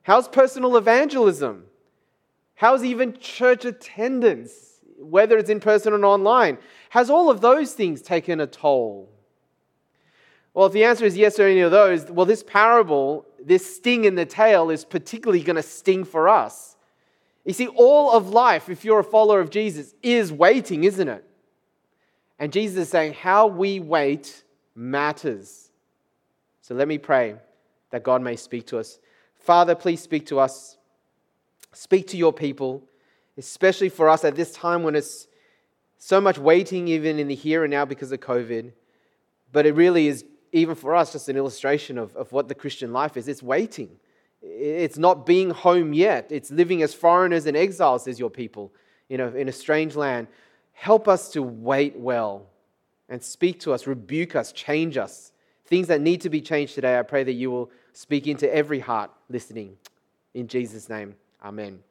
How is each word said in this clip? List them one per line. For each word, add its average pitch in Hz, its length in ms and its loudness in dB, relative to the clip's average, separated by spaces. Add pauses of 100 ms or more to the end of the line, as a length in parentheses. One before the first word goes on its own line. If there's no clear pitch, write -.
How's 240 280 2
personal 254 500 2
evangelism? 208 880 0 (880)
How's 240 280 2
even 247 360 -4
church 247 480 -2
attendance, 226 1120 -4 (180)
whether 190 380 4
it's 208 140 0
in 214 100 0
person 214 320 2
or 208 140 0
online? 202 500 4 (320)
Has 240 220 2
all 330 180 4
of 214 140 2
those 269 320 2
things 170 260 -4
taken 170 400 -4
a 147 60 -2
toll? 113 640 -4 (1400)
Well, 196 120 4
if 196 80 0
the 214 100 4
answer 233 220 2
is 180 100 0
yes 208 200 4
to 208 80 4
any 190 180 4
of 170 80 4
those, 180 400 4
well, 175 160 2
this 214 160 0
parable, 170 840 2 (180)
this 180 340 0
sting 240 280 0
in 190 120 2
the 170 100 -2
tail, 196 420 2
is 160 160 -6
particularly 190 580 -4
gonna 160 200 -2
sting 190 420 -2
for 165 240 0
us. 131 480 0 (680)
You 185 80 -6
see, 247 140 -4
all 277 440 6
of 208 160 2
life, 226 400 2
if 180 160 -14
you're 220 140 4
a 196 60 2
follower 214 360 4
of 165 80 -2
Jesus, 185 540 -6
is 240 280 0
waiting, 175 540 2
isn't 190 240 0
it? 104 160 -12 (1120)
And 147 140 -8
Jesus 190 300 -2
is 160 80 -6
saying 156 240 0
how 202 320 4
we 196 340 -2
wait 147 640 -4 (320)
matters. 131 960 -8 (880)
So - 140 -14
let 135 120 0
me 151 120 -6
pray 123 380 -2 (520)
that 123 140 -10
God 127 180 0
may 123 160 -8
speak 117 300 -14
to 120 120 -8
us. - 200 -12 (400)
Father, 175 360 4
please 170 280 -6
speak 151 240 -8
to 139 120 -4
us. - 380 -4 (960)
Speak 190 360 -2
to 185 100 -10
your 160 160 2
people, 135 480 -8 (560)
especially 190 500 -2
for 156 220 2
us 156 120 2
at 147 140 0
this 160 160 -6
time 170 300 -4
when 151 140 -4
it's - 320 -8 (680)
so - 240 0
much 196 160 0
waiting, 175 520 0
even 156 300 -2
in 143 100 -6
the 139 60 -6
here 156 300 -4
and 143 60 -6
now 143 160 -2
because 135 260 -12
of 135 80 -10
covid. 120 520 -8 (800)
But 147 140 2
it 151 100 2
really 170 340 4
is, 131 180 -6 (280)
even 165 200 0
for 151 200 -6
us, 170 180 0
just 139 180 -12
an 131 80 -4
illustration 139 580 -4
of, 113 180 -12
of - 160 -12
what 135 160 -4
the 135 80 -12
Christian 131 380 -12
life 139 240 -4
is. 117 100 -10
It's 139 160 -12
waiting. 135 460 -4 (540)
It's 147 560 -6
not 165 260 2
being 180 240 2
home 170 460 0
yet. 160 360 0
It's 147 200 -10
living 170 320 0
as 147 100 -2
foreigners 170 540 2
and 147 100 -2
exiles, 165 500 0
as 123 120 -12
your 120 100 -6
people, 104 420 -14 (380)
you 131 80 -10
know, 127 120 -6
in 131 200 -8
a 127 40 -10
strange 151 440 -4
land. 127 300 -6 (480)
Help 214 340 2
us 185 240 0
to 151 100 -6
wait 127 540 -4
well 110 520 -6 (600)
and 123 140 -14
speak 180 380 -6
to 147 120 -6
us, 123 140 -6
rebuke 135 500 -8
us, 117 160 -6
change 151 460 -6
us. - 340 -12 (320)
Things 175 220 -2
that 156 160 0
need 170 180 0
to 180 80 -8
be 151 140 -4
changed 147 320 -6
today, 127 240 -2
I 120 40 -2
pray 135 220 -4
that 131 80 -6
you 127 180 -6
will 123 200 -8 (240)
speak 143 320 -8
into 143 280 -4
every 147 260 -2
heart 113 300 -8 (200)
listening. 107 480 -14 (560)
In 123 140 -12
Jesus' 113 420 -10
name, 104 240 -14 (280)
amen. 101 480 -16